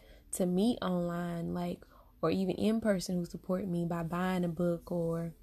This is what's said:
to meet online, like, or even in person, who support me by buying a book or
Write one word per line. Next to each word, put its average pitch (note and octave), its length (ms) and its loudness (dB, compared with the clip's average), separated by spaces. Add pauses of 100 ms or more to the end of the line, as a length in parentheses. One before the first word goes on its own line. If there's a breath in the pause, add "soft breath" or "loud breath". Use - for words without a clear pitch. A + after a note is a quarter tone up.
(320 loud breath)
to F#3 140 0
meet F#3+ 340 4
online, F3 720 -2
like, F3 320 -4 (380 loud breath)
or E3 80 4
even F#3 260 2
in A3 240 2
person, G3 360 0
who F3 100 0
support F#3 420 -4
me E3+ 160 0
by E3+ 180 -2
buying F3+ 420 0
a F3 40 0
book E3+ 420 0
or E3 520 -2